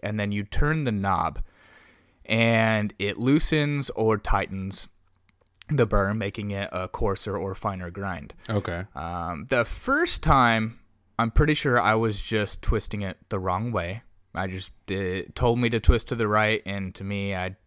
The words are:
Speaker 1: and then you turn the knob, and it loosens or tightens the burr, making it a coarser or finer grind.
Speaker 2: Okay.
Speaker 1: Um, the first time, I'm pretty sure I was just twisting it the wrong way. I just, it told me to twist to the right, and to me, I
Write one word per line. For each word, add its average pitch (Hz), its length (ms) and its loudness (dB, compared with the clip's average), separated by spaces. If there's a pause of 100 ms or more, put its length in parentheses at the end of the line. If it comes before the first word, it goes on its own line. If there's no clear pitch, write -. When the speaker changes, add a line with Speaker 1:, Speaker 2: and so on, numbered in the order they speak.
Speaker 1:
and 107 160 -2
then 101 100 0
you 104 140 -2
turn 151 400 2
the 120 80 0
knob, 92 480 0 (880)
and 110 760 2
it 101 180 -2
loosens 147 720 2
or 110 280 2
tightens 98 680 -2 (840)
the 123 140 4
burr, 101 260 2
making 104 380 -4
it 98 220 -4
a 92 160 -6
coarser 101 480 -2
or 95 180 -4
finer 92 380 -6
grind. 92 420 -8 (140)
Speaker 2:
Okay. 95 380 -4 (100)
Speaker 1:
Um, 85 540 -6
the 120 140 2
first - 560 -2
time, 117 600 4 (360)
I'm 117 140 0
pretty 151 240 4
sure 123 260 2
I 104 140 4
was 110 260 0
just - 400 -2
twisting 104 420 -2
it 95 140 -6 (120)
the 107 100 -2
wrong 95 320 -2
way. 95 320 -4 (320)
I 95 140 -2
just, 92 240 -8 (160)
it 95 480 -4
told 120 240 4
me 120 100 2
to 117 80 0
twist 117 300 4
to 123 80 -4
the 113 100 0
right, 107 400 2
and 98 300 -6
to 98 80 -12
me, 98 320 -4
I 92 180 -6 (120)